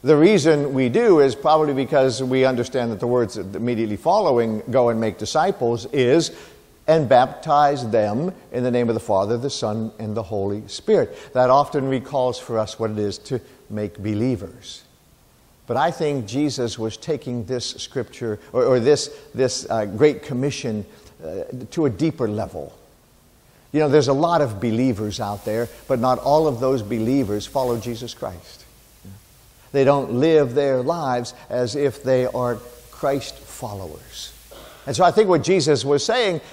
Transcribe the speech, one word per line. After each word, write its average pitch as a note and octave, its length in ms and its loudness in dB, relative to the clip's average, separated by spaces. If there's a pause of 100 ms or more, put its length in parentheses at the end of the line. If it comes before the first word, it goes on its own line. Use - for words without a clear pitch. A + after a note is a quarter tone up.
The D3 140 6
reason D3 580 4
we C3 140 2
do F#3+ 320 4
is C#3 160 4
probably D#3 380 2
because C3 500 0
we B2+ 200 2
understand A#2+ 460 -2
that G#2 80 -6
the A#2+ 80 -4
words A#2+ 300 0
immediately G#2+ 600 -4
following B2 720 0
"go B2 200 2
and A2+ 120 0
make G#2+ 180 -4
disciples" B2 760 -2
is, C#3+ 400 2 (540)
"and D#3 220 2
baptize C#3 840 2
them A2+ 420 0 (200)
in B2 100 -4
the B2 80 0
name A#2+ 180 0
of A2+ 60 0
the G#2 60 -2
Father, G2+ 360 0
the B2+ 140 -4
Son, A2 480 -4
and G#2+ 180 -6
the A2+ 60 -4
Holy G2+ 460 -4
Spirit." - 500 0 (140)
That B2+ 180 4
often C#3 380 2
recalls B2+ 500 -2
for A#2 180 -6
us A2 220 -4
what A2 140 -2
it G#2+ 80 -4
is G#2 180 -4
to B2 220 -6 (280)
make G#2 300 -8
believers. G#2+ 840 -6 (840)
But A#2 100 -4
I D#3 140 2
think C#3+ 360 -4
Jesus B2 520 -2
was A2 180 -6
taking B2 500 -6
this B2 240 -6
scripture, - 680 -8 (140)
or, B2 120 2
or B2+ 140 4
this, C3 320 2 (240)
this, - 340 -2
uh, A2 180 -2
Great A#2 360 2
Commission, B2 640 -6 (380)
uh, E2+ 180 -8 (300)
to D#3+ 140 0
a C3+ 40 2
deeper B2 380 -2
level. F2+ 440 -8 (1000)
You D3 80 2
know, D3+ 80 2
there's C#3 180 6
a C#3 60 2
lot D#3+ 280 2
of G#2+ 200 -2
believers A2 580 -2
out G#2 260 -8
there, A2+ 240 -2 (200)
but C3 100 0
not B2+ 220 2
all D#3 260 4
of A#2+ 140 -2
those C3 220 0
believers A2 640 -2
follow B2 320 -2
Jesus A#2 360 -10
Christ. - 480 -14 (1120)
They C#3 120 2
don't C3 360 2
live D3 340 4
their C3+ 260 2
lives B2+ 540 -4 (160)
as B2 240 -2
if C#3+ 280 -2
they B2+ 240 2
are B2 320 -2 (340)
Christ C#3+ 420 -4
followers. - 1000 -14 (540)
And C#3 80 -6
so F3 100 4
I F3 60 8
think G#3 180 4
what E3+ 140 4
Jesus D3+ 420 2
was C#3+ 200 2
saying A3 360 0 (120)